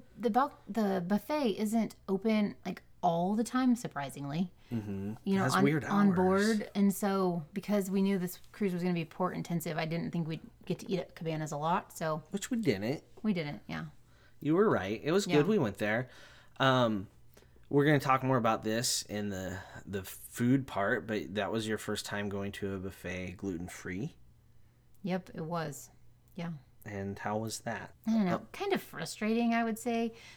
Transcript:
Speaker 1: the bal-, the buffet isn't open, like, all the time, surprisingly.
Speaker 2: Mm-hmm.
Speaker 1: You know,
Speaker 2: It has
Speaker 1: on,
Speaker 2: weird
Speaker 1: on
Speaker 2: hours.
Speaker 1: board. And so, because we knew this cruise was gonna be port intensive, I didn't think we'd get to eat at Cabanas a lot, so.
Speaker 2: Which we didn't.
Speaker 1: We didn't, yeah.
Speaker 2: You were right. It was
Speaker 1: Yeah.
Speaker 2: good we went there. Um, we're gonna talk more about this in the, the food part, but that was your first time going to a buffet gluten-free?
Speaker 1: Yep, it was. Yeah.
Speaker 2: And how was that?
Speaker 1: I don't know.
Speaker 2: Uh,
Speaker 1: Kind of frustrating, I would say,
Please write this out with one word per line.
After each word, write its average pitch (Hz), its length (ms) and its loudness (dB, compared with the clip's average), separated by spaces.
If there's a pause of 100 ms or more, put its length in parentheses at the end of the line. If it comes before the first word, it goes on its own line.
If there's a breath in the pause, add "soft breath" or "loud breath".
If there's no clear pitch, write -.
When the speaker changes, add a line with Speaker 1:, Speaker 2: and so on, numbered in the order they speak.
(160)
Speaker 1:
the 220 120 0
bal-, 262 280 2 (120)
the 196 360 2
buffet 233 440 0 (100)
isn't 214 360 0 (120)
open, 208 480 2 (100)
like, 185 160 -8 (200)
all 175 340 2
the 233 80 2
time, 254 320 2
surprisingly. 143 760 -4 (220 soft breath)
Speaker 2:
Mm-hmm. 101 400 -4 (100)
Speaker 1:
You 196 120 2
know, 196 60 4
Speaker 2:
It - 40 2
has - 100 2
Speaker 1:
on, - 80 6
Speaker 2:
weird 147 220 4
Speaker 1:
on 202 240 6
Speaker 2:
hours. 180 60 4
Speaker 1:
board. 196 600 4
And 202 180 4
so, 190 500 0 (100)
because 196 360 0
we 196 120 2
knew 196 180 4
this 175 200 -4 (120)
cruise 202 220 0
was 170 100 -2
gonna 180 100 2
be 165 120 0
port - 300 -2
intensive, 165 420 -4
I 160 80 -2
didn't 160 260 -4
think 170 160 -2
we'd 160 140 -6 (240)
get 170 140 -4
to - 120 -8
eat 175 80 0
at - 160 -10
Cabanas 156 360 -4
a 147 60 -6
lot, 165 400 -2
so. 160 340 -2
Speaker 2:
Which 202 200 -6
we 247 60 -2
didn't. 127 460 0 (200)
Speaker 1:
We 214 100 2
didn't, 147 340 -4
yeah. 160 180 -6 (540 soft breath)
Speaker 2:
You 147 160 2
were 208 140 6
right. 104 340 2
It 147 80 0
was 202 160 2
Speaker 1:
Yeah. 165 100 4
Speaker 2:
good 147 100 6
we 214 120 4
went 110 180 0
there. 107 300 0 (520 loud breath)
Um, 120 480 4 (600 soft breath)
we're 143 160 4
gonna 147 140 6
talk 131 240 2
more 131 140 4
about 113 260 2
this 113 400 0
in 104 260 -4
the, 95 280 -6 (280 loud breath)
the 95 180 -6
food 127 640 0
part, 101 400 0
but 95 280 -4
that 98 160 0
was 110 160 -2
your 107 100 -2
first - 280 -6
time 104 240 -4
going 98 240 -4
to 98 220 -6
a - 20 -6
buffet 92 600 -8
gluten-free? 92 800 -6 (880 soft breath)
Speaker 1:
Yep, 185 300 -4
it 165 120 -8
was. 160 440 -6 (460)
Yeah. 170 140 -6 (360)
Speaker 2:
And 98 340 -6
how 107 180 -2
was 110 240 -6
that? 101 320 -8 (140)
Speaker 1:
I 220 40 0
don't 220 140 4
know. 175 100 2
Speaker 2:
Uh, - 40 -4 (120)
Speaker 1:
Kind 392 220 -2
of - 80 0
frustrating, 226 720 -2
I 233 100 2
would 226 160 -2
say, 233 340 -2 (240 loud breath)